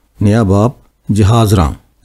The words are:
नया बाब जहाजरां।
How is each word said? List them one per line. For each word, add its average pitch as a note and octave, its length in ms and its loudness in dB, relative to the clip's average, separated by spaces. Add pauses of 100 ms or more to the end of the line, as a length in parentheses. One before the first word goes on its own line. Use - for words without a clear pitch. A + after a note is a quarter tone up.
(220)
नया A2 220 0
बाब G2+ 320 0 (360)
जहाजरां। G2+ 600 0 (320)